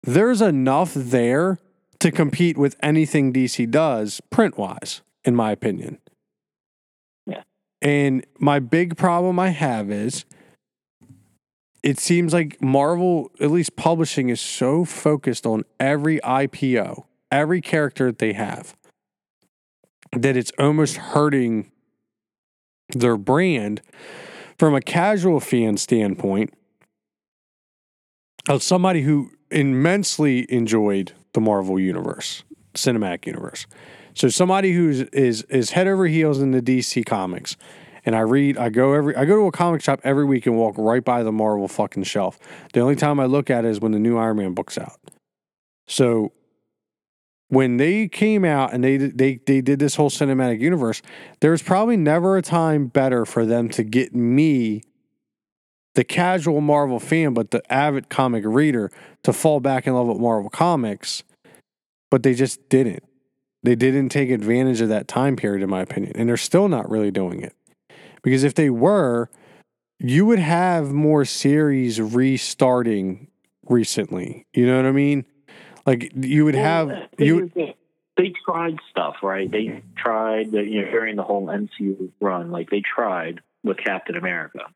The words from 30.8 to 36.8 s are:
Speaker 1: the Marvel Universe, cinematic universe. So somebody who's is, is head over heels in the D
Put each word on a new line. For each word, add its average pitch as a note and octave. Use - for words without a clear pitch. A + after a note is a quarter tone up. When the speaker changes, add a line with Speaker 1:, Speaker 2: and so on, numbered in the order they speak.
Speaker 1:
the A#2
Marvel G2
Universe, F2+
cinematic G#2
universe. -
So -
somebody F#3+
who's D#3+
is, B2
is B2+
head F#3
over F#3+
heels D#3
in C#3
the B2+
D B2+